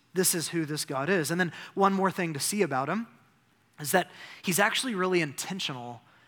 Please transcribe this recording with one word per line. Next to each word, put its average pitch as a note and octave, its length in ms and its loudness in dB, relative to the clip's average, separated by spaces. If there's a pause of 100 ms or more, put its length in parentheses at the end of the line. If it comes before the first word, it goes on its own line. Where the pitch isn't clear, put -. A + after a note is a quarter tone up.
(140)
This F3+ 200 4
is E3 160 -4
who E3 160 -2
this D3 200 -4
God C#3+ 240 -2
is. E3 220 2
And F3 80 2
then F3 120 0 (220)
one G3 200 6
more F#3+ 180 4
thing E3 220 -2
to C#3 60 -6
see G3+ 220 0
about C#3 260 0
him G#3+ 200 -2 (720)
is D3 120 -4
that F3+ 180 4 (340)
he's F3 160 0
actually A3 360 0
really F#3 260 2
intentional C3 800 -6 (260)